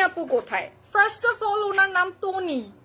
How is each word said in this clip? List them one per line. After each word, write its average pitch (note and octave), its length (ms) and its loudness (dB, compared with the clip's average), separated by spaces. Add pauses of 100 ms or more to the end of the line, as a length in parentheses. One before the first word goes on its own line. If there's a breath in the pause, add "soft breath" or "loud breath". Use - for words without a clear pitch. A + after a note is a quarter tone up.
আপু F4 140 -4 (140)
কোথায়? F#3+ 320 -4 (260)
First G#4 280 4 (100)
of G#4 140 -6
all, G#4 140 0 (100)
ওনার G4 280 2
নাম F4+ 100 2 (160)
তনি F#4 360 -2 (240)